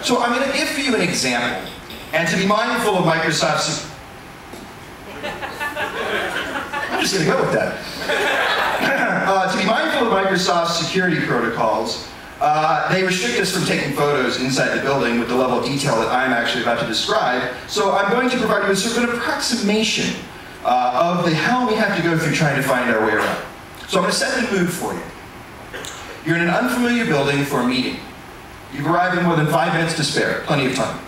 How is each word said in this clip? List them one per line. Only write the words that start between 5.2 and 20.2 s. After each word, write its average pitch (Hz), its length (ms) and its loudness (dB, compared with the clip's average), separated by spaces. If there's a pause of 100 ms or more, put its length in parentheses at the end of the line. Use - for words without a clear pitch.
I'm - 1800 -4
just - 140 0
gonna 175 100 2
go 180 180 4
with - 120 0
that. - 260 -2 (1040)
<clears throat> 277 160 2 (240)
Uh, 190 260 2
to - 60 0
be 196 80 0
mindful 269 420 2
of 202 60 2
Microsoft's 190 680 2
security 170 400 2
protocols, 113 880 0 (360)
uh, 151 500 2
they 190 100 2
restrict 196 380 0
us 185 100 0
from 165 140 0
taking 160 320 0
photos 143 420 2
inside 131 380 0
the - 60 0
building 120 360 2
with 117 100 0
the 123 60 -2
level 123 240 2
of 117 60 0
detail 131 320 0
that 110 120 2
I'm 127 220 2
actually 117 320 0
about 117 180 2
to 117 60 0
describe, 127 640 0 (160)
so 196 260 2
I'm 196 180 2
going 247 180 4
to - 80 2
provide 208 280 2
you 196 40 2
with 196 100 2
sort 233 240 0
of 240 60 2
an 233 80 0
approximation, 220 1000 0 (480)